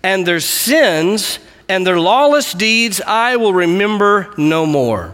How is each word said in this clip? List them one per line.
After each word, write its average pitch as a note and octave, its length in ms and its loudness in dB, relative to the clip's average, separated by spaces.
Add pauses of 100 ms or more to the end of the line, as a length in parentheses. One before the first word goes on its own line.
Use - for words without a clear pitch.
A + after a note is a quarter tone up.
"And F#3+ 220 0
their F3 160 0
sins G#3 1000 0 (280)
and F#3+ 160 -2
their F#3 140 2
lawless C4+ 540 2
deeds A3 520 0
I A3+ 300 0
will A3 180 0
remember G3+ 840 0
no D#3+ 280 0
more." A#2 500 -2